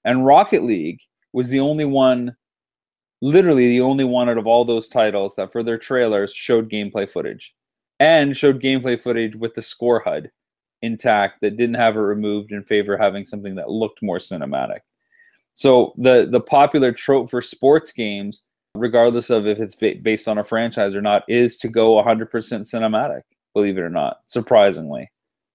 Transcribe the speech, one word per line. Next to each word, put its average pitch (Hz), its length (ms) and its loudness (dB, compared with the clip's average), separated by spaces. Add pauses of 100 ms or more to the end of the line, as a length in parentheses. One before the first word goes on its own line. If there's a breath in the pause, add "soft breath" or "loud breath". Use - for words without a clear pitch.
And 127 200 0
Rocket 170 380 4
League 87 380 -4 (320)
was 123 160 -4
the 135 120 0
only 151 260 -2
one, 131 500 0 (840)
literally 147 460 4
the 123 140 2
only 135 240 0
one 123 240 0
out 117 100 -2
of 107 80 -4
all 117 180 4
those 117 220 -2
titles 101 480 -2
that 95 160 -8
for 117 140 -6
their 117 140 -4
trailers 110 540 -2
showed 113 380 -2
gameplay 104 400 -6
footage. - 460 -10 (440)
And 147 360 2
showed 135 240 2
gameplay 127 380 -2
footage 113 380 -4
with 113 180 -8
the 113 80 -10
score 120 380 -2
hud 76 280 -6 (520)
intact 110 600 -2
that 104 160 -2
didn't 117 200 -2
have 113 200 2
it 110 40 -2
removed 104 500 -4
in 101 140 -10
favor 101 300 0
of 98 60 -4
having 101 240 0
something 101 300 -12
that 80 160 -10
looked 110 320 -6
more 92 160 -4
cinematic. 69 600 -8 (760)
So 127 420 4
the, 123 320 4
the 120 120 2
popular 143 500 2
trope 120 400 -2
for 123 100 -4
sports 147 520 0
games, 101 500 -8 (320)
regardless 117 560 2
of 110 160 0
if 107 140 -2
it's 104 160 -8
ba-, - 260 -2
based 110 240 -2
on 107 120 -2
a 104 40 -4
franchise 113 540 -4
or 101 60 -4
not, 104 260 2
is 120 300 2
to 120 100 -8
go 113 300 4
a 104 40 4
hundred 113 300 0
percent 110 320 -6
cinematic, 110 580 -4 (320)
believe 101 240 0
it 90 40 -4
or 85 80 -6
not, 78 360 -4
surprisingly. 92 800 0 (460)